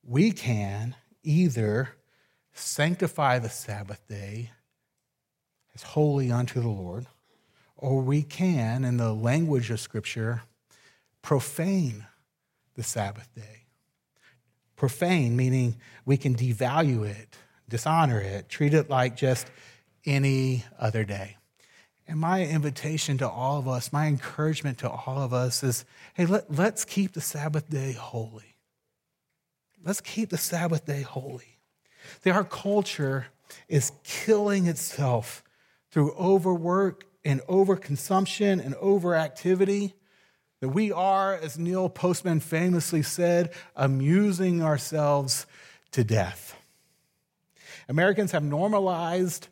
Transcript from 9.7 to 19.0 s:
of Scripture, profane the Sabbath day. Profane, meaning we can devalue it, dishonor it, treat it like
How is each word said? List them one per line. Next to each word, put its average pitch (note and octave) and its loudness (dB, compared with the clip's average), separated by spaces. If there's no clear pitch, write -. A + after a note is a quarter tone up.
of A2+ -2
Scripture, A2+ -6
profane D3 -2
the A#2+ -10
Sabbath G#2 -6
day. A2 -20
Profane, C#3 0
meaning B2+ 2
we C#3 4
can C3 0
devalue B2 0
it, G#2 -10
dishonor C3 2
it, G2 -6
treat C#3+ 0
it D3+ 4
like B2+ 0